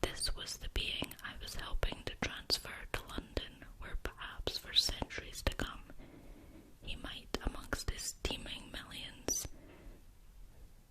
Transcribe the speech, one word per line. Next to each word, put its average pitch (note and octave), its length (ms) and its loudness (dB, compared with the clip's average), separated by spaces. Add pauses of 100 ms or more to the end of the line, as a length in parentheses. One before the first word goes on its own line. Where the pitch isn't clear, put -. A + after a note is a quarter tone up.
This - 360 4
was - 220 -2
the - 120 -2
being - 440 2 (100)
I - 80 -4 (100)
was - 120 -4
helping - 520 2
to - 140 0
transfer - 540 2 (180)
to - 160 4
London, - 560 -2 (140)
where - 240 -2
perhaps - 560 0
for - 160 -6
centuries - 680 4
to - 120 6
come - 260 2 (1000)
he - 160 -2
might, - 480 -4
amongst - 460 2
his - 320 0
teeming - 500 0
millions, - 760 0 (1400)